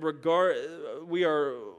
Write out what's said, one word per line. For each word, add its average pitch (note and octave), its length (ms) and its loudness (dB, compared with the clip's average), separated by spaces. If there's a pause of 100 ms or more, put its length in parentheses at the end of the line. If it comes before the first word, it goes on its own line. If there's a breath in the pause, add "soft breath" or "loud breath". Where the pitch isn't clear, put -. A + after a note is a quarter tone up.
regard, D#3+ 560 2 (480)
we F3 200 0
are, D3 320 2 (220)